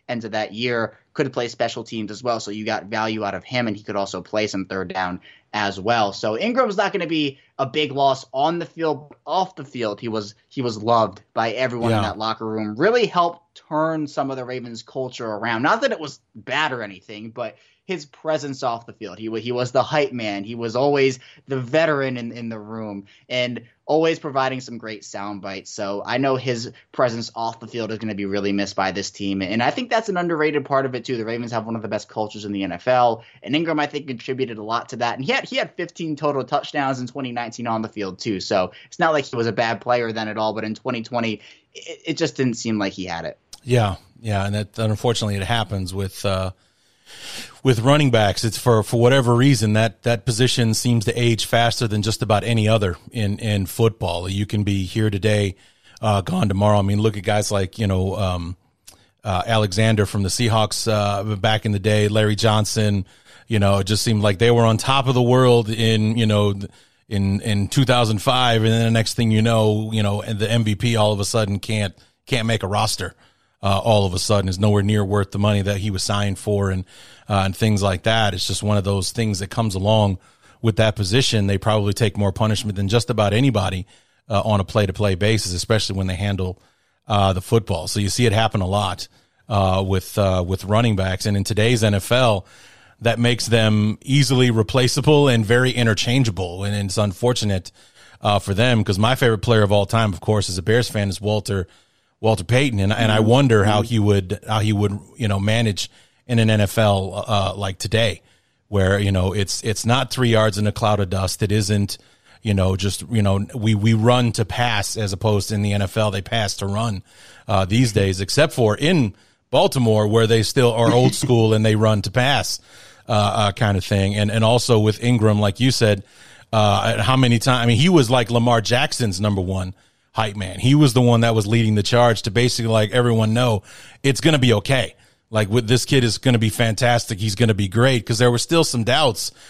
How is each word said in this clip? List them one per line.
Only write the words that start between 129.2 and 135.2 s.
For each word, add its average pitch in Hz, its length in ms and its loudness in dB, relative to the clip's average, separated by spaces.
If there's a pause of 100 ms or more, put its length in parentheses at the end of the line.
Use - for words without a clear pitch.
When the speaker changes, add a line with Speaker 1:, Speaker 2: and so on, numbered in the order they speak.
Speaker 2:
number 104 200 2
one 92 340 -4 (380)
hype 107 240 -4
man. 92 240 -10
He 131 140 4
was 147 180 6
the 127 80 4
one 120 200 6
that 117 140 4
was 104 120 2
leading 110 300 2
the 101 80 2
charge 120 380 4
to 110 80 -4
basically, 117 400 0
like, 110 200 2
everyone 113 420 2
know 117 300 0 (400)
it's 135 180 2
gonna 156 200 4
be 123 140 6
okay. 107 400 -2 (380)